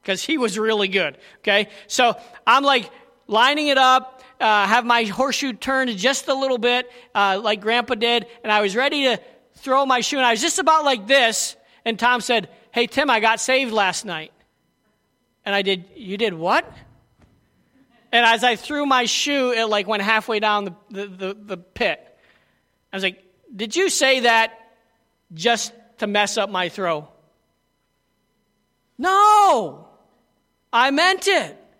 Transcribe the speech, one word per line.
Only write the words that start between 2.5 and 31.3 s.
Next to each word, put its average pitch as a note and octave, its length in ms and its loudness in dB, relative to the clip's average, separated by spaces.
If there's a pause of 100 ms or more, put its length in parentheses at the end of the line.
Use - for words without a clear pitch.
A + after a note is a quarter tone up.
like, C4+ 280 0 (360)
lining C4+ 400 2
it C#4 100 2
up, C4 400 2 (220)
uh, G#3 280 2
have A3+ 180 2
my A#3 180 2
horseshoe B3 500 -4
turned C4 440 -4
just C4 300 -2
a D4 60 0
little C4+ 240 -2
bit, B3 320 -2 (240)
uh, G3+ 300 0
like G#3+ 180 -2
Grandpa A#3+ 340 -2
did, A#3 300 0 (180)
and A3 80 -2
I G#3+ 100 4
was G3 140 -2
ready C#4 280 0
to B3 160 0 (380)
throw C4+ 280 0
my B3+ 160 0
shoe, C#4+ 160 -4
and C4 80 2
I A#3+ 60 4
was A3 100 0
just E4 180 -2
about D#4 260 2
like A#3 220 0
this, A#3 500 0 (260)
and A3+ 160 -4
Tom A#3+ 220 2
said, A3 280 -2 (220)
"Hey, A#3 160 -2
Tim, C#4+ 220 -2
I A3+ 100 2
got A3 220 2
saved C4 320 0
last G3 320 -2
night." D#3+ 260 -12 (1120)
And G3+ 80 -2
I G3+ 80 0
did, F#3 340 -4
"You G3+ 200 -12
did G#3 180 -2
what?" F#3 380 -2 (1400)
And A#3+ 140 4
as A3+ 180 4
I A#3+ 120 2
threw D4 300 -6
my B3+ 200 2
shoe, C4 460 -2
it, A3+ 140 -2
like, G3+ 220 -2
went G#3 160 -4
halfway G#3+ 360 0
down G#3 260 0
the, F3+ 80 -12 (160)
the, G3+ 180 -12
the, F#3+ 260 -10
the G#3 240 -14
pit. - 600 -6 (760)
I - 20 -12
was F#3+ 80 -6
like, F#3 180 -4 (320)
"Did G#3+ 220 -8
you F4+ 140 0
say C4+ 320 0
that A3+ 360 2 (760)
just G#3 400 -2 (240)
to G#3+ 100 -6
mess G#3 300 -2
up G3+ 120 -2
my F3+ 200 -4
throw?" D#3+ 400 -6 (1900)
"No, F4+ 920 2 (840)
I B3+ 200 2
meant F#4 360 0
it." C#4+ 300 -2 (220)